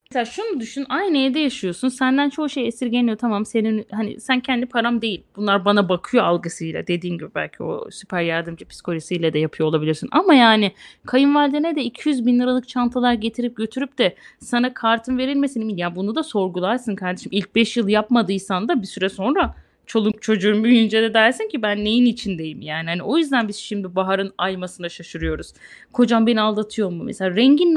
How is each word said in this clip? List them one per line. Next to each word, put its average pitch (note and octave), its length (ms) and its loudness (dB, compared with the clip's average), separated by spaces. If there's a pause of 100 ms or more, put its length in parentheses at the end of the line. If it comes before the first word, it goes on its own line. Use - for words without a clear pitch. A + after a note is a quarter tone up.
(100)
Mesela A#3+ 140 -2
şunu G4 360 -6
düşün, A#3+ 280 -8
aynı E4 300 0
evde C4+ 200 2
yaşıyorsun. B3 500 -2
Senden C4+ 420 2
çoğu D4+ 180 -4
şey C4 180 -4
esirgeniyor. A#3 520 0
Tamam, G#3+ 280 -2
senin, A3 440 -2
hani, G#3 300 -6
sen B3+ 200 0
kendi B3 260 -2
param A#3+ 360 -2
değil. A3 200 -4 (140)
Bunlar G3+ 280 0
bana G3+ 240 4
bakıyor F#3 360 2
algısıyla. E3 600 -2
Dediğin F3 320 -4
gibi D3+ 160 -12
belki D#3 280 -8
o - 280 -8
süper - 320 -6
yardımcı E3 460 -4
psikolojisiyle E3 640 -4
de D#3 60 0
yapıyor D#3 300 0
olabilirsin. D#3 440 0
Ama F4 220 6
yani A3 380 6 (340)
kayınvalidene D4 680 2
de C#4+ 80 -2
iki B3 240 -4
yüz B3+ 180 0
bin B3 140 4
liralık B3+ 280 0
çantalar A#3+ 460 0
getirip A3+ 420 -4
götürüp - 420 -6
de F#3+ 160 2 (260)
sana A#3+ 340 -2
kartın A#3 440 0
verilmesini C4+ 460 -2
mi? G3+ 160 -4
Ya F3 160 -4
bunu G3+ 180 -4
da D#4+ 80 -2
sorgularsın G3 760 -2
kardeşim. F3+ 360 -8
İlk F#3+ 220 -2
beş A3+ 220 2
yıl G#3+ 120 0
yapmadıysan G#3 800 0
da C#4+ 140 0
bir F#3+ 40 -8
süre F#3+ 220 -4
sonra C4+ 460 0 (320)
çoluk A3 360 0
çocuğun G#3+ 420 2
büyüyünce A3+ 380 4
de A3 120 0
dersin B3+ 340 2
ki B3+ 140 -4
ben G#3 220 -2
neyin A#3+ 220 4
içindeyim E3 560 -4
yani. D#3+ 260 -6
Hani E3+ 140 -4
o C4 160 0
yüzden C4+ 300 0
biz G3+ 80 -8
şimdi F#3+ 400 -8
Bahar'ın F#3+ 420 0
aymasına F3+ 500 -6
şaşırıyoruz. D#3+ 640 -6 (400)
Kocam A3+ 340 4
beni A3+ 140 2
aldatıyor G#3+ 500 -2
mu? E3+ 140 -8
Mesela F3+ 320 -4
Rengin'le D4 400 6